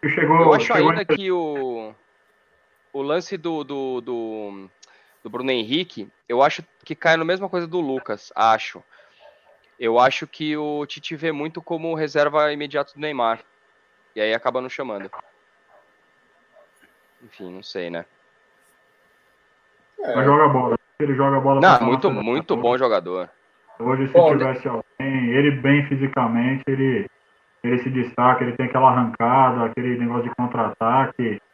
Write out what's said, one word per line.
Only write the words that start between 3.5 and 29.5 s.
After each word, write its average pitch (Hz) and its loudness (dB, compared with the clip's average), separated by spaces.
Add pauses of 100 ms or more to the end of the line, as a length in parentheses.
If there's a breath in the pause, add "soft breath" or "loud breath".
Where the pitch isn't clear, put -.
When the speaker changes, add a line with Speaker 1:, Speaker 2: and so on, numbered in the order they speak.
Speaker 2:
do, 131 -6
do, 110 -10 (540 soft breath)
do... 113 -14
Bruno 123 -6
Henrique, 120 -4 (220)
eu 123 4
acho 160 0 (200)
que - -10
cai 160 2
na 160 -2
mesma 185 -2
coisa 175 -4
do 170 -4
Lucas, 131 -6
acho. 110 2 (960 soft breath)
Eu 117 2
acho 135 2
que 151 -6
o 147 -4
Tite 151 -14
vê 156 -4
muito 156 -8
como 165 -6
reserva 151 0
imediato 147 -6
do 143 -20
Neymar. 123 -2 (720)
E 110 -4
aí 110 0
acaba 123 -2
não 127 -10
chamando. 104 -10 (2250)
Enfim, 101 -18
não 92 -18
sei, 87 -8
né? 85 -8 (1900)
Speaker 3:
É. 127 -4
Speaker 1:
Mas 113 2
joga 147 6
bola. 127 0 (220)
Ele 139 0
joga 139 2
bola 139 4
Speaker 2:
Não, 160 8
Speaker 1:
pra 117 2
Speaker 2:
muito, 139 0
Speaker 1:
nossa 104 -4
Speaker 2:
muito 127 -2
Speaker 1:
seleção. 117 -2
Speaker 2:
bom 120 2
jogador. 92 -2 (500)
Speaker 1:
Hoje, 131 -2
se 139 -8
Speaker 3:
Bom, 160 8
Speaker 1:
tivesse 127 -2
alguém, 127 -4
ele 143 4
bem 139 2
fisicamente, 131 -2
ele, 135 0 (520)
ele 123 0
se 127 -4
destaca, 123 2
ele 120 -4
tem 127 -4
aquela 131 4
arrancada, 123 2